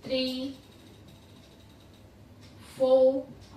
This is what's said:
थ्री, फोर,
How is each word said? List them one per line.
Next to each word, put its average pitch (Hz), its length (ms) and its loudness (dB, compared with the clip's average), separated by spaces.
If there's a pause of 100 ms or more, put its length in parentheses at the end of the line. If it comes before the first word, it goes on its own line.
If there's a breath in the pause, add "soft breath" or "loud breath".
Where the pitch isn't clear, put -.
थ्री, 262 500 -6 (2250)
फोर, 262 420 4 (380)